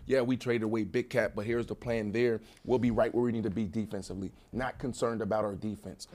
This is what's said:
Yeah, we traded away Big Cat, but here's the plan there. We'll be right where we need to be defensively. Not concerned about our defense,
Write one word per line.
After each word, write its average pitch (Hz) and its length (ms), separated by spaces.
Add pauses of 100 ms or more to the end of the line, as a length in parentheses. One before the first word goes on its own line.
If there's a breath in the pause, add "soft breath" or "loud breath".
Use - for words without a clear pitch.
Yeah, 131 140
we 123 160
traded 120 260
away 110 220
Big 120 260
Cat, 113 240
but 104 100
here's 117 220
the 107 80
plan 113 380
there. 113 280 (240 soft breath)
We'll 123 140
be 117 140
right 113 200
where 120 120
we 120 80
need 113 100
to 107 80
be 107 160
defensively. 95 640 (220 soft breath)
Not 127 260
concerned 117 420
about 107 240
our 101 120
defense, 101 580